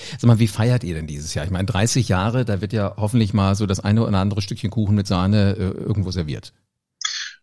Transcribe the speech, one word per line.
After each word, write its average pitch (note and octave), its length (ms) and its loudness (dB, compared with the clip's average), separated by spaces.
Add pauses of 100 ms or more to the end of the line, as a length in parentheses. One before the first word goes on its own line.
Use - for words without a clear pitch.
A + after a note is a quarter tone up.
(180)
Sag - 80 0
mal, A#2 120 6
wie A2+ 100 4
feiert A#2 360 0
ihr E2+ 100 -4
denn D#2 120 -6
dieses D2+ 280 -8
Jahr? C#2+ 100 -4
Ich F#2+ 60 -4
meine, F#2 160 -2
dreißig G#2+ 420 0
Jahre, A2 360 0
da G2+ 160 -2
wird G2 120 -6
ja G2+ 240 -2
hoffentlich G#2 380 2
mal G2 200 4
so G2+ 120 0
das F#2 140 0
eine G#2+ 260 2
oder G2+ 120 2
andere G2 220 0
Stückchen G2+ 300 -4
Kuchen G#2 240 2
mit G2+ 120 2
Sahne, G2 500 2
äh, - 240 -4
irgendwo G2+ 300 -2
serviert. D#2+ 420 -6 (920)